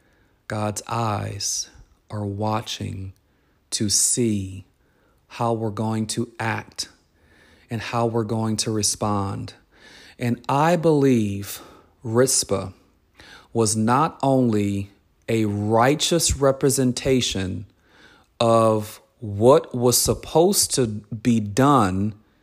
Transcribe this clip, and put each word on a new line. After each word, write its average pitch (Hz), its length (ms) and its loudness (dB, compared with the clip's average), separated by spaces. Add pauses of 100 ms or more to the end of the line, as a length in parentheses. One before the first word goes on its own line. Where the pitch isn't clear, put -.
(480)
God's 107 400 -4
eyes 104 800 -4 (420)
are 104 140 -6
watching 101 880 -6 (580)
to 107 180 -2
see 101 760 -2 (640)
how 117 260 -4
we're 110 180 -4
going 110 340 -2
to 117 340 -6
act 107 500 -6 (800)
and 113 120 -6
how 117 240 -2
we're 117 180 0
going 110 320 -2
to 110 140 -4
respond. 107 840 -4 (680)
And 120 280 -4
I 151 280 2
believe 135 840 2 (420)
Rizpah 110 680 0 (840)
was 110 220 0
not 123 460 2
only 107 720 2 (360)
a 113 180 0
righteous 113 880 2
representation 127 1300 0 (720)
of 113 640 2 (180)
what 117 540 4
was 120 260 2
supposed - 760 2
to 127 100 2
be 110 540 -2
done, 104 760 2 (280)